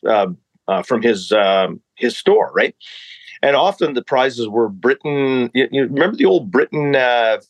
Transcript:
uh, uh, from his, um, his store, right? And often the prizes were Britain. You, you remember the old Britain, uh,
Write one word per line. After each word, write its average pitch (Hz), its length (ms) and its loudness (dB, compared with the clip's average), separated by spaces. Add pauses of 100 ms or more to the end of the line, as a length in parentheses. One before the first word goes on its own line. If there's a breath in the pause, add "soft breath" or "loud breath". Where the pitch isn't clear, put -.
uh, 104 220 2 (400)
uh, 95 140 0
from 117 200 -4
his, 104 300 -2
um, 95 480 2 (160)
his 120 200 -4
store, 202 380 2
right? 110 220 0 (640 loud breath)
And 139 140 2
often 156 380 0
the 120 100 -6
prizes 127 440 -2
were 113 200 0
Britain. 131 840 -2
You, 131 180 0
you 135 100 0
remember 143 340 -2
the 277 100 2
old 185 260 0
Britain, 147 420 0
uh, 120 560 0